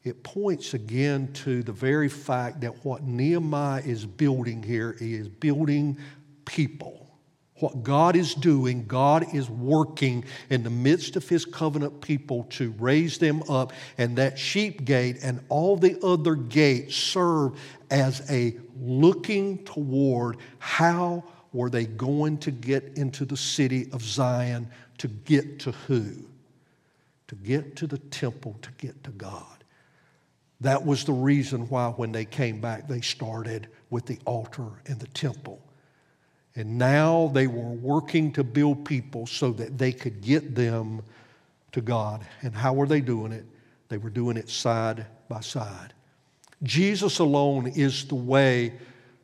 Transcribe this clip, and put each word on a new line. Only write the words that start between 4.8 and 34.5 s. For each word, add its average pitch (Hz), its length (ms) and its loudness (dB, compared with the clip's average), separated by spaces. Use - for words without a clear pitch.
he 113 160 -6
is 107 140 -8
building 147 720 0
people. - 520 -4
What 131 280 -4
God 160 320 6
is 170 180 2
doing, 127 540 2
God 143 440 4
is 135 160 -2
working 127 760 2
in 123 140 2
the 117 60 -4
midst 131 440 2
of 185 140 -4
his 170 160 2
covenant 147 560 -4
people 135 500 -4
to 113 300 -4
raise 147 380 2
them 156 300 2
up. 131 240 0
And 120 180 2
that 135 200 2
sheep 202 480 -2
gate 123 380 2
and 127 160 -4
all 170 280 4
the 180 280 6
other 170 300 4
gates 135 640 4
serve 165 600 2
as 135 400 2
a 120 280 2
looking 180 800 4
toward 131 800 0
how 175 640 2
were 123 180 -2
they 117 160 0
going 143 520 0
to 151 120 -4
get 127 460 -2
into 139 280 -4
the 135 120 -6
city 131 560 0
of 120 100 -6
Zion, 123 680 -2
to - 80 -8
get 139 540 0
to 131 100 -6
who? 110 560 -4
To - 80 -14
get 139 400 -2
to 165 100 -6
the 143 120 -6
temple, - 640 -8
to 117 100 -18
get - 320 -14
to 135 80 -12
God. 95 320 -14
That 135 240 2
was 143 200 0
the 156 80 0
reason 131 560 2
why 123 220 0
when 117 200 -4
they 110 140 -4
came 110 360 -2
back, 113 280 -6
they 123 140 -4
started 113 680 -8
with 120 160 -4
the 120 180 -8
altar 117 440 -6